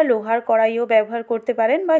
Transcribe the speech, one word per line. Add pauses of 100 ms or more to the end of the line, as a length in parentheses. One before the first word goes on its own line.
লোহার (100)
কড়াইও (100)
ব্যবহার (100)
করতে
পারেন (100)
বা